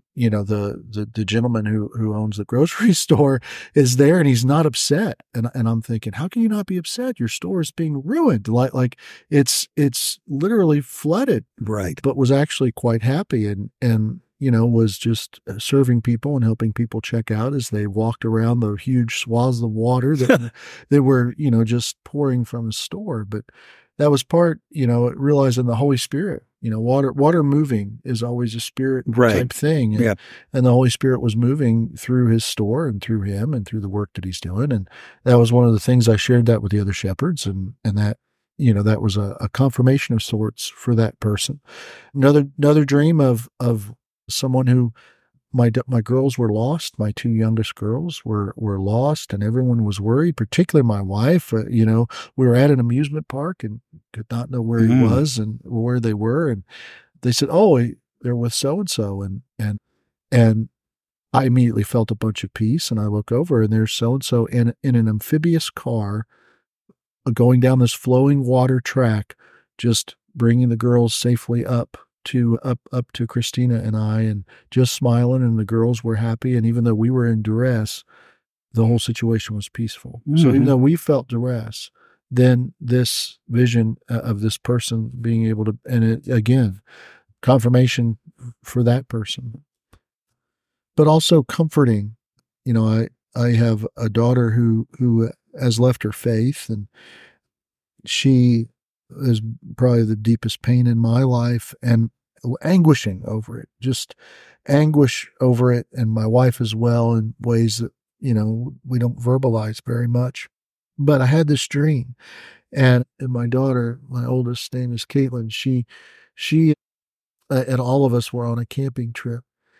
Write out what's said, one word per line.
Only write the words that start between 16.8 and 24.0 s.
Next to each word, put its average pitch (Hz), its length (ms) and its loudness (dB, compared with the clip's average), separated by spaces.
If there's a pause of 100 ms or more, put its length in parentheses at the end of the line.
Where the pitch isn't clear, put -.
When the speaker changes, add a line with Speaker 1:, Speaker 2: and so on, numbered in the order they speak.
Speaker 1:
check 113 280 -6
out 113 240 -2
as 135 180 -6
they 104 140 -4
walked 110 380 -4
around 113 380 0
the 104 140 -2
huge 123 440 -2
swaths 120 420 0
of 117 100 -4
water 127 440 0
that, 127 380 2 (180)
Speaker 2:
<laughs> - 180 -20
Speaker 1:
that 143 140 4
were, 127 340 2
you 147 140 0
know, 113 140 2
just 117 400 -4
pouring 131 400 -2
from 117 220 -8
the 107 40 -4
store. 139 540 -8
But 104 180 -10 (540)
that 147 120 2